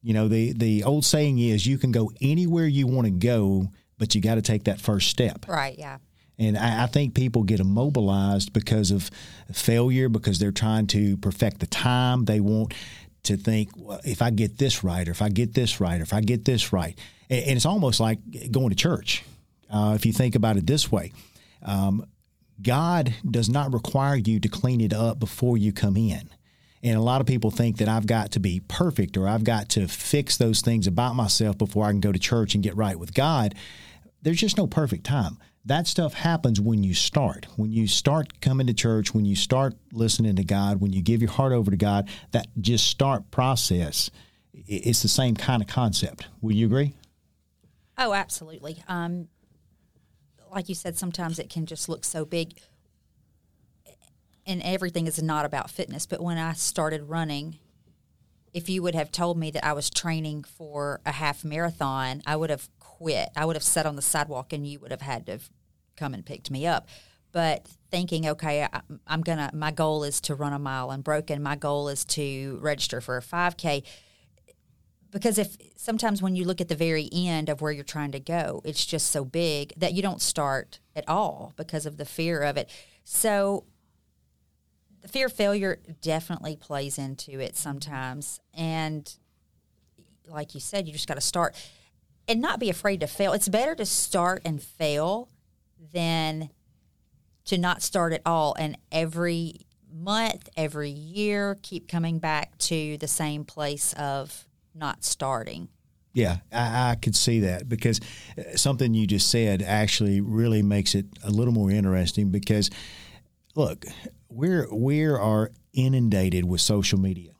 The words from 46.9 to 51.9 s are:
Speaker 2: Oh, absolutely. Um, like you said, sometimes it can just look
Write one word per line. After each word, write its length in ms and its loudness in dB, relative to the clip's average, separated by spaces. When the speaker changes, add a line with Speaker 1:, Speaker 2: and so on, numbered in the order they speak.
Speaker 2:
Oh, 160 2
absolutely. 760 -6
Um, 400 -4
like 180 -6
you 60 -6
said, 220 -8
sometimes 420 -6
it 120 -10
can 160 -6
just 220 -8
look 160 -8